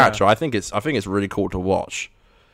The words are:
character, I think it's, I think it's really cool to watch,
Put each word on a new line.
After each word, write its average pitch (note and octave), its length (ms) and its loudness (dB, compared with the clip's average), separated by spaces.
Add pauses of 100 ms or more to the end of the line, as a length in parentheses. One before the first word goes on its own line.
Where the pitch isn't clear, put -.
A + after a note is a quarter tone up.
character, G#2+ 220 4
I G#2+ 100 6
think C#3 200 -4
it's, - 180 -4
I G#2 80 -2
think C#3+ 180 -2
it's G2 80 -4
really G2+ 220 -2
cool F#2+ 220 -2
to F#2+ 80 -6
watch, F#2 520 -4 (440)